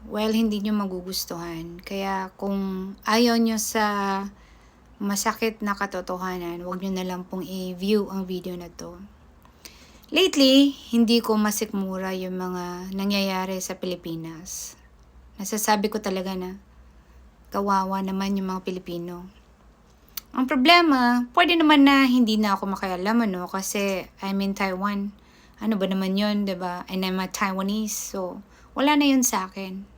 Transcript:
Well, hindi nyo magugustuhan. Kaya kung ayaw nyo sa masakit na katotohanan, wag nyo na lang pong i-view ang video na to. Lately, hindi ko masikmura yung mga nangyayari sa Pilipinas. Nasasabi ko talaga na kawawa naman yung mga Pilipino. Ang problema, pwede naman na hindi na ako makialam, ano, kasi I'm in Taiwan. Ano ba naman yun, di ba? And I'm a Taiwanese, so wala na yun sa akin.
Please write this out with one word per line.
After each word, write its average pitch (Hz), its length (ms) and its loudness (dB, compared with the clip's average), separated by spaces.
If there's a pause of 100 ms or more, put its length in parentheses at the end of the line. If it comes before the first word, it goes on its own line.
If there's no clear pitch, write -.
Well, 214 240 0
hindi 214 320 2
nyo 214 80 0
magugustuhan. 175 1120 -6
Kaya 196 540 -6
kung 196 540 -4 (120)
ayaw 233 320 4
nyo 226 240 2
sa 220 240 0 (1120)
masakit 220 640 -2
na 202 160 -2
katotohanan, 180 880 -6
wag 180 160 -8
nyo 190 120 -4
na 185 120 -4
lang 180 200 -6
pong 185 200 -8
i-view 185 640 -2
ang 190 160 -6
video 180 320 -6
na 170 160 -14
to. 170 240 -16 (1120)
Lately, 285 640 6 (180)
hindi 233 300 4
ko 226 160 0
masikmura 196 800 -2
yung 185 180 -6
mga 180 600 -6
nangyayari 190 640 0
sa 185 160 -8
Pilipinas. 165 1000 -8 (600)
Nasasabi 208 500 0
ko 214 140 -2
talaga 190 320 -4
na 185 240 -8 (960)
kawawa 190 480 0
naman 190 360 -2
yung 190 160 -2
mga 185 120 -6
Pilipino. 175 640 -8 (1000)
Ang 254 160 0
problema, 262 880 6
pwede 349 240 4
naman 302 240 8
na 277 240 8
hindi 233 320 4
na 202 160 2
ako 196 220 -2
makialam, 202 500 0
ano, 180 240 -4
kasi 196 560 -2 (160)
I'm 196 160 -2
in 196 160 -2
Taiwan. 202 560 -2 (500)
Ano 214 160 0
ba 190 80 0
naman 190 320 0
yun, 208 300 0
di 190 100 -4
ba? 180 320 -8
And 185 160 -4
I'm 185 160 -2
a 185 80 -4
Taiwanese, 202 840 -4
so 185 260 -6 (300)
wala 294 240 2
na 285 160 4
yun 269 100 4
sa 190 300 -2
akin. 196 320 -10 (140)